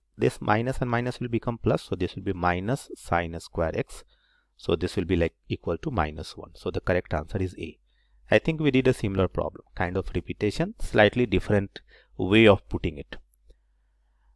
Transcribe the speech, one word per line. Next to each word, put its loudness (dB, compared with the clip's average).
this 0
minus 0
and -2
minus -2
will -6
become -4
plus, 0
so -8
this -4
will -10
be -2
minus -2
sine -4
square -4
x, -8
so -2
this -4
will 0
be, 0
like, 2
equal -4
to -8
minus -4
one. -16
So -8
the -6
correct -2
answer -4
is -4
A. -12
I 6
think -2
we 2
did 4
a 6
similar 0
problem, -6
kind -2
of -4
repetition, -4
slightly 4
different 0
way 6
of 8
putting -4
it. -14